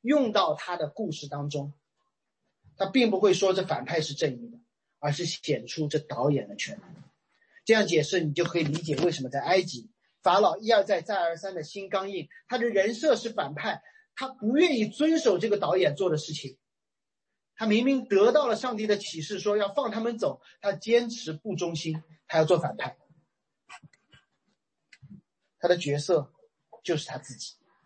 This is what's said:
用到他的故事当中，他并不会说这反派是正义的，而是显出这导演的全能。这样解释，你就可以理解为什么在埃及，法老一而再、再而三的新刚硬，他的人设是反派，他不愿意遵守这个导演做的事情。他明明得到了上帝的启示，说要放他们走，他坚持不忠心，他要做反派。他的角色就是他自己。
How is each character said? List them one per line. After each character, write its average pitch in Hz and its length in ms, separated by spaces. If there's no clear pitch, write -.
用 262 300
到 185 220
他 175 240
的 151 100
故 175 240
事 147 160
当 143 220
中， 143 240
他 190 80
并 226 240
不 190 100
会 196 140
说 190 200
这 180 120
反 127 200
派 156 160
是 147 120
正 139 260
义 - 120
的， - 80
而 147 120
是 175 140
显 - 400
出 151 220
这 147 100
导 143 320
演 139 180
的 - 80
全 - 240
能。 - 140
这 220 80
样 214 140
解 156 160
释， 180 180
你 151 120
就 254 100
可 180 160
以 - 40
理 143 100
解 156 240
为 165 140
什 139 120
么 127 60
在 - 120
埃 185 220
及， 120 260
法 185 180
老 185 180
一 220 140
而 208 120
再、 196 180
再 196 180
而 170 160
三 185 200
的 160 80
新 196 260
刚 196 220
硬， 165 180
他 247 120
的 233 80
人 202 260
设 254 220
是 226 160
反 147 240
派， 190 260
他 262 140
不 226 280
愿 311 220
意 214 80
遵 311 320
守 202 220
这 220 100
个 202 80
导 170 200
演 156 180
做 190 160
的 151 60
事 151 140
情。 - 280
他 226 80
明 220 200
明 262 200
得 202 280
到 294 140
了 226 100
上 247 180
帝 214 100
的 208 120
启 - 240
示， 185 180
说 208 160
要 202 180
放 262 160
他 214 120
们 233 160
走， - 240
他 202 140
坚 233 360
持 - 220
不 170 240
忠 170 180
心， 156 300
他 - 100
要 160 60
做 160 160
反 - 160
派。 - 220
他 170 120
的 175 80
角 143 200
色 143 360
就 170 140
是 - 100
他 151 100
自 - 160
己。 - 200